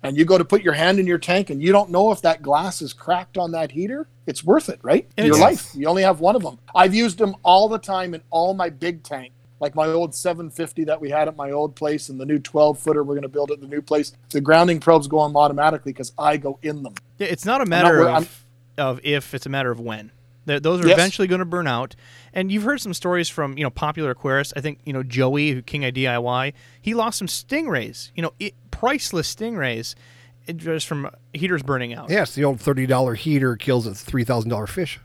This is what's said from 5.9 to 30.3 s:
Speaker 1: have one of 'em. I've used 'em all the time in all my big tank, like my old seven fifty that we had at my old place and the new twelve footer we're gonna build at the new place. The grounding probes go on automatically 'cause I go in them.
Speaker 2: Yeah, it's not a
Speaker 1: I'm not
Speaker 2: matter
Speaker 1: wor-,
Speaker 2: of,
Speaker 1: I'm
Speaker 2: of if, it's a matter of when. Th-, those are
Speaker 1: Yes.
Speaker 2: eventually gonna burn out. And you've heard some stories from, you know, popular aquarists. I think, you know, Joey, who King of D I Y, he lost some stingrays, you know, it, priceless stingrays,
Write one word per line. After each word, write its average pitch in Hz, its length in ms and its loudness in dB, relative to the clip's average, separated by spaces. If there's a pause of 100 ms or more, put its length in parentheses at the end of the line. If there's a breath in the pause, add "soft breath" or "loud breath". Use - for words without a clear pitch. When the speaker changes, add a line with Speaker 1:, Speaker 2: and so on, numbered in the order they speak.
Speaker 1:
have 175 180 2
one 208 160 4
of 185 80 -2
'em. 135 120 -12 (160)
I've 202 220 6
used 220 260 0
'em 196 220 0
all 190 240 6
the 220 120 -2
time 185 340 -6
in 160 160 -12
all 175 240 0
my 185 160 -4
big 160 340 -8
tank, 131 300 -12 (260)
like 147 160 -4
my 156 120 0
old 165 280 -2
seven 170 340 -6
fifty 165 360 -6
that 156 160 -4
we 143 80 -8
had 151 180 0
at 156 80 -8
my 139 160 -8
old 147 240 -4
place 151 320 -4
and 135 100 -12
the 131 80 -10
new 147 140 0
twelve 151 400 2
footer 151 240 0
we're 143 120 -4
gonna 139 120 -8
build 143 240 -4
at 143 80 -6
the 139 80 -18
new 147 140 -6
place. 151 320 -2 (160)
The 143 100 -4
grounding 160 400 4
probes 156 280 4
go 151 120 0
on 147 160 -2
automatically 147 560 2
'cause 127 260 -12
I 151 200 2
go 139 240 -8
in 151 220 -8
them. 107 100 -12 (240)
Speaker 2:
Yeah, 196 100 -4
it's 170 180 -6
not 254 140 0
a 262 40 0
Speaker 1:
I'm 190 60 -2
not 175 140 4
Speaker 2:
matter 170 160 8
Speaker 1:
wor-, 165 120 6
Speaker 2:
of, 160 340 -2 (320)
Speaker 1:
I'm 143 80 -2
Speaker 2:
of 131 180 -4
if, 143 300 -2
it's 135 140 -8
a - 20 -8
matter 135 200 -2
of 117 120 -6
when. 107 300 -10 (360)
Th-, 143 160 -2
those 175 200 2
are 165 40 6
Speaker 1:
Yes. 175 100 8
Speaker 2:
eventually 190 300 2
gonna 185 160 0
burn 175 240 -4
out. 127 280 -4 (380 soft breath)
And 190 180 -2
you've 208 120 -2
heard 277 160 0
some 190 140 -8
stories 175 340 -2
from, 139 300 -6
you 151 60 -4
know, 131 80 -2
popular 151 440 -4
aquarists. 139 400 -2
I 139 60 -6
think, 147 240 -8
you 143 80 -8
know, 131 100 -4
Joey, 131 480 0
who 127 100 -4
King 143 220 -8
of 123 100 -4
D 131 140 0
I 120 120 0
Y, 127 340 -2 (280 soft breath)
he 214 120 -4
lost 226 240 -2
some 185 100 -6
stingrays, 180 880 -6
you 165 60 -6
know, 165 180 -4
it, 202 140 -10 (180)
priceless 233 640 -2
stingrays, 139 580 -6 (520 soft breath)